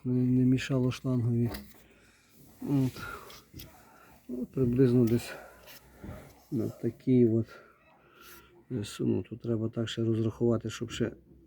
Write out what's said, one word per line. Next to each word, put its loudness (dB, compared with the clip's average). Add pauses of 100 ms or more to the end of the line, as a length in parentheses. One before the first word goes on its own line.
не, -2
не 4
мішало 2
шлангові. -2 (1080)
От. -2 (1300)
Ну, -8
приблизно 4
десь 0 (1200)
на -2
такий 2
от 2 (1200)
висуну. -2
Тут -14
треба -2
так -6
ще -4
розрахувати, 0
щоб -10
ще -4 (360)